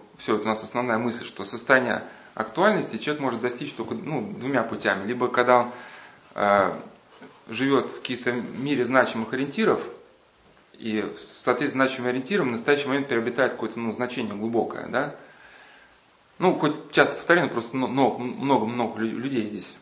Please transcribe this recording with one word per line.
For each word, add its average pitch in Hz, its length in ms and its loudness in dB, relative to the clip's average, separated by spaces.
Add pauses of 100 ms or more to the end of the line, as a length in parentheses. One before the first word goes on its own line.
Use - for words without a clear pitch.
(180)
все, - 160 0
вот 104 100 0
у 107 40 -2
нас 110 160 0
основная 120 340 -2
мысль, 117 260 -2
что - 220 -12
состояние 120 580 2 (300)
актуальности 180 640 0
человек 147 240 -2
может 120 200 0
достичь 123 300 -4
только, - 220 -6
ну, 113 440 -4
двумя 123 260 0
путями. 101 440 0
Либо 123 220 0
когда 123 300 6
он, 120 120 0 (640)
э, 101 420 4 (720)
живет 120 420 2
в - 100 -12
каких-то 120 340 -4
мире 123 500 -2
значимых 120 480 2
ориентиров, 143 500 0 (920)
и 107 280 -4
в - 180 -6
соответствии - 480 -2
с - 60 -2
значимым 127 360 0
ориентиром 135 380 0
в 123 60 0
настоящий 143 340 2
момент 135 200 0
приобретает 120 440 0
какое-то, - 280 -6
ну, 117 120 -2
значение 120 420 -4
глубокое, 107 540 -2
да? 143 280 -2 (1200)
Ну, 165 160 4
хоть - 360 -2
часто 139 240 6
повторяю, 170 320 4
но - 60 -4
просто 117 240 -4
но-, 127 100 0
но-, 120 300 2
много-много 120 840 0
лю-, 110 200 -2
людей 123 280 -2
здесь 104 340 -10